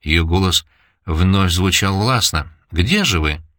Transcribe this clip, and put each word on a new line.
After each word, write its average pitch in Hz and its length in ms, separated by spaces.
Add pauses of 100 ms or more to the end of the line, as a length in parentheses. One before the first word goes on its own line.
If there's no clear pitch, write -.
Ее 80 220
голос 87 420 (400)
вновь 90 460
звучал 95 460
властно. 107 520 (200)
"Где 139 340
же 87 160
вы?" 76 200 (180)